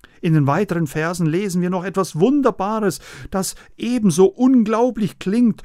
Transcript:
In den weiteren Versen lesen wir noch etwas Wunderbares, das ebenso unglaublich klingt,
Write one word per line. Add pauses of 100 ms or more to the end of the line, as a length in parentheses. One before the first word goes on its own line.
(200)
In
den
weiteren
Versen
lesen
wir
noch
etwas
Wunderbares, (300)
das (200)
ebenso
unglaublich
klingt,